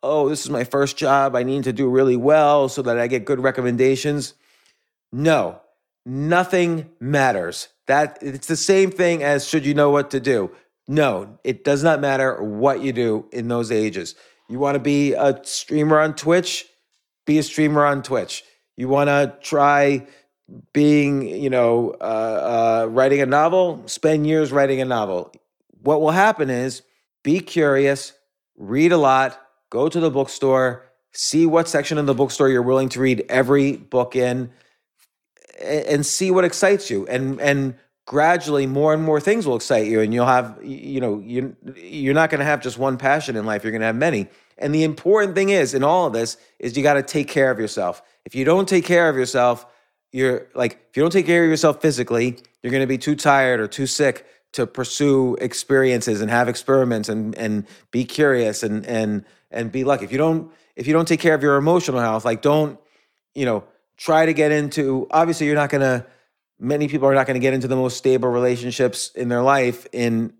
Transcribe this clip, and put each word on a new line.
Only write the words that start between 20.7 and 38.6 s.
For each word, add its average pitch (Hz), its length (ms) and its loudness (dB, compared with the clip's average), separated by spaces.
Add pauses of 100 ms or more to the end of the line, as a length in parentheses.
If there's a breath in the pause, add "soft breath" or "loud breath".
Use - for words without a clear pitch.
being, 147 500 4
you 127 280 -4
know, 120 500 2
uh, 113 840 0
uh, 113 80 -2
writing 131 300 4
a 135 60 2
novel? 165 600 2
Spend 156 400 0
years 156 240 0
writing 139 300 2
a 131 40 0
novel. 107 460 -4 (540)
What 151 160 2
will 156 120 2
happen 185 360 2
is 127 340 -6 (420)
be 170 160 2
curious, 139 720 0 (440)
read 135 360 2
a 175 40 4
lot, 131 440 2 (280)
go 143 200 -2
to 165 100 -4
the 160 120 2
bookstore, 131 760 0 (280)
see - 320 0
what 165 240 2
section 151 300 -2
of 147 80 0
the 139 80 2
bookstore 135 340 0
you're 127 140 2
willing 131 280 2
to 120 100 -6
read 127 280 0
every 135 480 2
book 127 380 -4
in, 123 360 -2 (1120 soft breath)
a-, 147 320 -2
and 147 140 0
see 185 240 -2
what 180 140 4
excites 196 440 2
you. 98 200 -4
And, 131 320 -4
and 139 340 0 (320 soft breath)
gradually 147 600 0